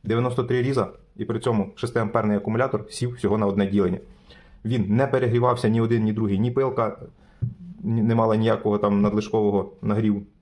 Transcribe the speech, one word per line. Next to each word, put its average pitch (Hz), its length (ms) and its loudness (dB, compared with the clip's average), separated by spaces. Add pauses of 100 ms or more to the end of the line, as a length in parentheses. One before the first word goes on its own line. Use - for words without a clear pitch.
Дев'яносто 120 400 0
три 123 180 0
різа, 127 260 0 (280)
і 107 80 -6
при 107 160 -4
цьому 107 340 0
шестиамперний 107 600 -2
акумулятор 113 540 -2
сів 123 220 -6
всього 104 260 -2
на 107 80 2
одне 98 200 2
ділення. 95 320 0 (640)
Він 110 320 0
не 135 100 4
перегрівався 123 640 2
ні 113 120 2
один, 113 240 2
ні 110 80 0
другий, 104 260 0
ні 120 120 0
пилка, 123 480 -2 (800)
ні, 113 220 0
не 113 120 2
мала 113 220 2
ніякого 107 420 2
там 101 240 2
надлишкового 104 720 0 (100)
нагріву. 104 400 0 (200)